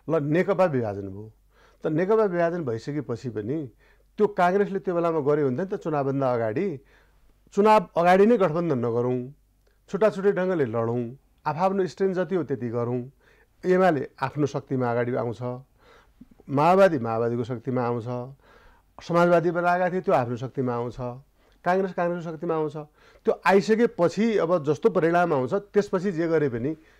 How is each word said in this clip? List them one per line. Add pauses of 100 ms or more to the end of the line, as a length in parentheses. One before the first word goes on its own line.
ल,
नेकपा
विभाजन
भयो, (520)
त
नेकपा
विभाजन
भइसकेपछि
पनि (460)
त्यो
काङ्ग्रेसले
त्यो
बेलामा
गर्यो
हुन्थ्यो
नि
त,
चुनावभन्दा
अगाडि, (720)
"चुनाव (100)
अगाडि
नै
गठबन्धन
नगरौँ, (540)
छुट्टा
छुट्टै
ढङ्गले
लडौँ, (360)
आफआफ्नो
स्ट्रेन्थ
जति
हो
त्यति
गरौँ।" (560)
एमाले (120)
आफ्नो
शक्तिमा
अगाडि
आउँछ, (1080)
माओवादी
माओवादीको
शक्तिमा
आउँछ, (1000)
समाजवादी
बनाएका
थिए
त्यो
आफ्नो
शक्तिमा
आउँछ, (680)
काङ्ग्रेस
काङ्ग्रेसको
शक्तिमा
आउँछ। (480)
त्यो
आइसकेपछि
अब
जस्तो
परिणाम
आउँछ
त्यसपछि
जे
गरे
पनि, (240)